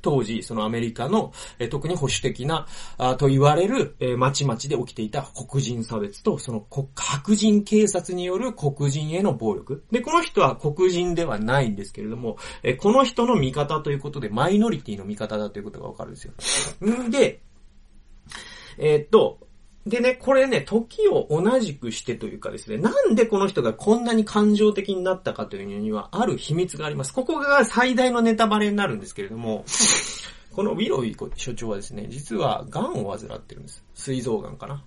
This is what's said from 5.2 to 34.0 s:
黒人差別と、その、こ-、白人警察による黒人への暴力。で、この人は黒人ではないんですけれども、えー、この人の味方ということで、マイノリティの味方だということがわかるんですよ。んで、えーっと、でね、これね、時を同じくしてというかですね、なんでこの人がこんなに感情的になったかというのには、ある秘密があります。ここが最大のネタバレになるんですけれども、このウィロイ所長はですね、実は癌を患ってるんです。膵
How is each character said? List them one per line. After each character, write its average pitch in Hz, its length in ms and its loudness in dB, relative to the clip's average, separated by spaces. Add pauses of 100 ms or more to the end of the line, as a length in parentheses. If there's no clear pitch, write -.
黒 - 380 -6
人 113 240 -4
差 113 140 -6
別 101 240 -6
と、 190 160 0
そ - 140 -10
の、 110 80 -4
こ-、 - 340 -8
白 - 400 0
人 208 300 6
警 214 240 6
察 180 260 -2
に 180 100 -4
よ 185 140 -2
る 254 140 -2
黒 143 360 -2
人 151 240 -2
へ 185 100 0
の 185 120 2
暴 107 220 -2
力。 - 340 -10
で、 233 100 2
こ 294 120 -4
の 339 100 6
人 - 180 0
は 131 160 4
黒 165 320 2
人 175 260 0
で 165 100 0
は 120 140 -2
な 123 240 2
い 117 60 2
ん 101 80 -2
で 98 80 -8
す - 80 -16
け - 100 -12
れ 107 60 -8
ど 113 80 -6
も、 117 200 -6 (260)
え 117 80 2
ー、 127 60 0
こ 202 160 4
の 269 120 8
人 240 220 0
の 247 100 4
味 135 160 2
方 147 280 -2
と 151 100 -4
い 143 40 0
う 139 40 -4
こ 143 120 -8
と 143 100 -8
で、 110 80 -6
マ 127 220 2
イ 202 80 4
ノ 226 120 4
リ 151 100 -2
テ 113 120 -10
ィ 98 60 -8
の 95 60 -12
味 104 120 -8
方 107 220 -4
だ 104 120 -4
と 104 80 -12
い - 20 -10
う 101 40 -14
こ 104 60 -12
と - 100 -16
が 92 80 -12
わ - 60 -12
か - 100 -12
る - 80 -16
ん - 20 -16
で 143 60 -18
す - 40 -18
よ。 - 80 -14 (540)
ん 233 240 0
で、 262 300 4 (1400)
え 151 180 4
ー 147 80 2
っ - 40 -18
と、 - 400 4 (400)
で 226 140 0
ね、 254 140 4
こ 254 200 2
れ 269 120 6
ね、 220 140 0
時 233 480 0
を 254 220 2
同 196 300 2
じ 190 140 -2
く 117 180 -8
し - 100 -10
て 120 120 -4
と 107 120 -8
い 101 80 -8
う 107 60 -14
か - 100 -8
で - 80 -12
す - 120 -14
ね、 107 60 -4
な 170 140 2 (120)
ん 349 120 4
で 226 120 6
こ 214 120 0
の 196 80 4
人 175 160 -2
が 110 100 0
こ 214 260 2
ん 240 60 -4
な 233 80 0
に 220 120 2
感 208 300 4
情 208 180 4
的 202 220 -4
に 185 80 -4
な 185 120 2
っ 185 80 -10
た 214 100 -4
か 214 140 -8
と 202 100 -12
い 196 80 -10
う 202 40 -10
の 202 100 -8
に 214 140 -4
は、 208 200 -6
あ 226 140 0
る 156 100 0
秘 - 180 -4
密 180 220 -2
が 156 80 -8
あ 151 60 -4
り 151 40 -6
ま 139 100 -4
す。 - 100 -10
こ 254 100 -2
こ 311 140 -2
が 285 260 6
最 247 300 2
大 254 160 4
の 240 100 2
ネ 226 140 6
タ 220 120 4
バ 208 120 2
レ 208 120 2
に 202 60 0
な 202 100 0
る 120 100 -4
ん 101 40 -8
で 95 60 -14
す - 80 -16
け 101 80 -8
れ 98 60 -8
ど 110 100 -10
も、 110 260 -4 (880)
こ 190 100 -2
の 208 100 0
ウ - 40 -4
ィ 220 140 -2
ロ 127 140 0
イ 107 120 -6 (200)
所 127 180 -8
長 117 160 -6
は 101 60 -4
で 98 60 -8
す - 100 -12
ね、 104 160 -10
実 143 280 -8
は 139 320 -2
癌 185 360 -4
を 95 120 -8
患 107 180 -12
っ 107 60 -14
て - 140 -20
る 139 80 -16
ん - 20 -16
で 139 40 -18
す。 - 160 -20 (100)
膵 131 260 -6